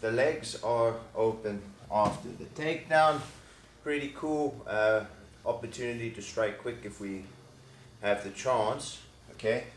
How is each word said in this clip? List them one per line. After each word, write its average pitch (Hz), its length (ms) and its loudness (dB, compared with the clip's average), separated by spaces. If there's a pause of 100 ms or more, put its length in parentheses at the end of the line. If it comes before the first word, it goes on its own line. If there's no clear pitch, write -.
the 113 100 2
legs 127 540 2
are 117 300 4 (200)
open 110 480 0 (300)
after - 360 2
the 95 180 -12 (140)
takedown. 156 600 4 (640)
Pretty 143 320 -2
cool, 151 500 -2
uh, 107 380 4 (420)
opportunity 117 640 -4
to 110 100 -12
strike 107 380 -2
quick 120 240 -6
if 101 180 -12
we 98 220 -6 (800)
have 101 220 2
the 98 60 -8
chance, 123 680 0 (340)
okay? - 280 0 (140)